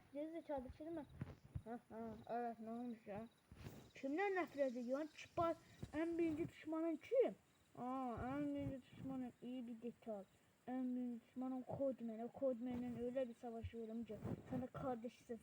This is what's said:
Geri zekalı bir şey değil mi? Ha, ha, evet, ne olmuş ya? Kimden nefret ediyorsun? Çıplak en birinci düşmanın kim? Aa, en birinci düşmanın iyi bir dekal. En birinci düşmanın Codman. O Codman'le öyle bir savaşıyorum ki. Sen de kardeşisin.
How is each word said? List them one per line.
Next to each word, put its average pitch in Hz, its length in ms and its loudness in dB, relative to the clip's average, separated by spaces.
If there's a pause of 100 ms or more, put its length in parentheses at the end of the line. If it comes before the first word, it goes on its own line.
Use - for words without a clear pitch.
(120)
Geri 294 180 -4
zekalı 302 340 -2
bir 262 60 -8
şey 311 160 -10
değil 330 120 -4
mi? 277 60 -6 (600)
Ha, 233 140 -4 (100)
ha, 220 280 -6 (140)
evet, 233 300 0
ne 220 100 -6
olmuş 233 360 -6
ya? 214 220 -4 (680)
Kimden 349 400 2
nefret 277 420 2
ediyorsun? 262 380 0
Çıplak 330 420 2 (380)
en 330 240 2
birinci 330 300 4
düşmanın 320 480 0
kim? 403 380 6 (440)
Aa, 254 380 0 (200)
en 285 180 2
birinci 277 280 0
düşmanın 262 500 -4 (100)
iyi 247 240 -6
bir 226 160 -8
dekal. 214 420 -4 (420)
En 254 300 2
birinci 240 240 0
düşmanın 254 440 -2 (140)
Codman. 233 400 2
O 233 100 -2 (120)
Codman'le 247 640 2
öyle 247 240 2
bir 233 60 -8
savaşıyorum 226 680 -4
ki. 208 140 -4 (320)
Sen 254 120 2
de 254 40 -2
kardeşisin. 247 760 -2